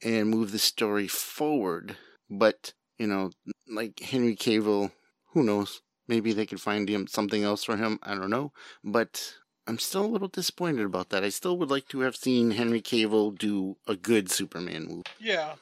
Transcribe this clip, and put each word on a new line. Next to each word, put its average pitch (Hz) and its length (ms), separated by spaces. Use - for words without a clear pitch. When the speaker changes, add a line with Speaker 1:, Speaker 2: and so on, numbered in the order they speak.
Speaker 1:
and 110 260
move 110 220
the 104 80
story 104 480
forward. 101 920
But, 104 440
you 113 100
know, 95 240
like, 110 320
Henry 120 360
Cavill, 104 560
who 160 100
knows? 104 380
Maybe 113 260
they 104 120
could 98 160
find 104 280
him 101 180
something 104 360
else 104 200
for 110 140
him. 110 240
I 101 140
don't 95 160
know. 139 200
But - 520
I'm 120 100
still 190 240
a 214 40
little 202 200
disappointed 170 560
about 92 280
that. 98 120
I 101 60
still 180 300
would 151 100
like 139 200
to 135 100
have 127 160
seen 120 360
Henry 117 300
Cavill 107 560
do 101 400
a 107 80
good 101 360
Superman 85 560
movie. 85 160
Speaker 2:
Yeah, 170 420